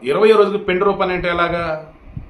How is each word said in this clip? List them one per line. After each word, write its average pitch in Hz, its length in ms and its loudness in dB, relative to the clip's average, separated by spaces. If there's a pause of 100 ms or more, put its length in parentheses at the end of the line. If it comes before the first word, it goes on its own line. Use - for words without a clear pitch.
ఇరవైవ 202 340 4
రోజుకి 202 200 2
పిండ 185 260 -2
రూపాన్ని 190 320 -2
అంటే 175 140 -4
ఎలాగా? 170 640 -4 (360)